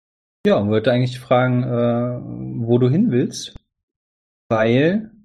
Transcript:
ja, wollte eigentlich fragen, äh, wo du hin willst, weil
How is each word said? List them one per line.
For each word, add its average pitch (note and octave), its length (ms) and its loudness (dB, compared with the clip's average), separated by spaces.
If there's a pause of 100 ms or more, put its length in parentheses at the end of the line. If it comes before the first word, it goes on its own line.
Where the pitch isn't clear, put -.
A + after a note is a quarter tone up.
(460)
ja, C#3 220 2
wollte A2 240 2
eigentlich B2 280 -2
fragen, B2+ 440 0
äh, B2 1040 -4
wo A#2+ 120 4
du B2+ 100 2
hin F#3 220 0
willst, - 440 -4 (920)
weil B2+ 640 2 (140)